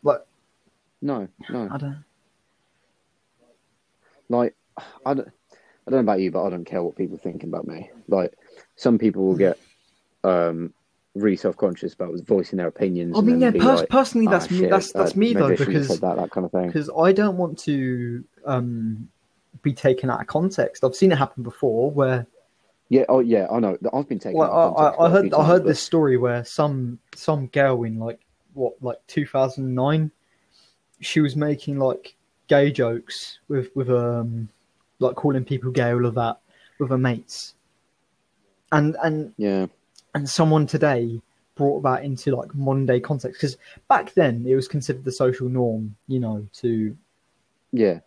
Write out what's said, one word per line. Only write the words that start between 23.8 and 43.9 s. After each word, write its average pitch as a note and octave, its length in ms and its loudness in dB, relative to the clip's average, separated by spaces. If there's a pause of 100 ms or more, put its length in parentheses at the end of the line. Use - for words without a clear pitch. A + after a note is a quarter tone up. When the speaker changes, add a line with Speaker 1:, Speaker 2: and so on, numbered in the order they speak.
Speaker 2:
I've C#3+ 160 -4
been A2 100 -4
taken A2+ 200 -4
Speaker 1:
Well, D#3+ 120 2
Speaker 2:
out D#3+ 220 4
of - 60 -4
Speaker 1:
I, D3+ 80 6
I, C#3+ 40 4
Speaker 2:
context - 60 -6
quite E3 80 4
Speaker 1:
I - 20 6
Speaker 2:
a E3 40 6
Speaker 1:
heard, G3 120 6
Speaker 2:
few - 60 0
Speaker 1:
I - 80 2
Speaker 2:
times, D3+ 120 6
Speaker 1:
heard F3+ 160 8
Speaker 2:
but - 40 2
Speaker 1:
this D3+ 140 0
story D3 340 2
where A#2+ 280 0
some, C3 540 -2 (160)
some C#3+ 340 -4
girl C3+ 360 2
in, A2 140 -6
like, A2+ 220 -8 (340)
what, C3 280 -4
like, A#2+ 240 -6
two D3 200 -4
thousand C3 480 -2
nine, D3+ 360 2 (880)
she - 200 -2
was C#3+ 160 0
making, D3 420 -2
like, C3 380 -2 (320)
gay C#3+ 240 6
jokes A#2 640 -4 (100)
with, C3 280 -2
with, B2+ 140 -2
um, A#2 580 0 (500)
like, C3 180 2
calling C3+ 280 0
people C3 260 -6
gay, B2 220 0
all B2 140 2
of A2+ 80 -2
that, A#2 240 -2 (400)
with C#3 120 -2
her C3 80 0
mates. - 560 -4 (1160)
And, D3+ 300 2
and D#3 340 -2
Speaker 2:
Yeah. G2 300 0 (480)
Speaker 1:
and C#3+ 140 -4
someone D#3 380 2
today A#2+ 540 0 (340)
brought C#3+ 300 0
that C3 200 0
into, C#3 320 -2
like, - 180 -10
modern C3+ 300 0
day B2 160 2
context, C3 400 -6
'cause C3+ 160 -4 (320)
back - 260 2